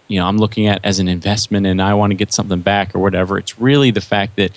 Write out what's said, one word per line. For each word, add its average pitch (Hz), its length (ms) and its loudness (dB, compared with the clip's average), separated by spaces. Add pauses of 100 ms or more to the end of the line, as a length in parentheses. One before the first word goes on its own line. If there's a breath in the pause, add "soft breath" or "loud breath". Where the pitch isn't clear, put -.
you 98 120 -2
know, 87 60 0
I'm 98 100 0
looking 107 300 0
at 98 180 0
as 98 140 0
an 92 100 0
investment 98 580 -2
and 95 140 2
I 98 140 2
wanna 101 200 2
get 98 200 -4
something 95 260 -2
back 98 340 -2
or 95 40 -2
whatever. 95 400 0
It's - 200 -10
really 135 320 4
the 101 120 0
fact 101 340 -4
that 95 200 0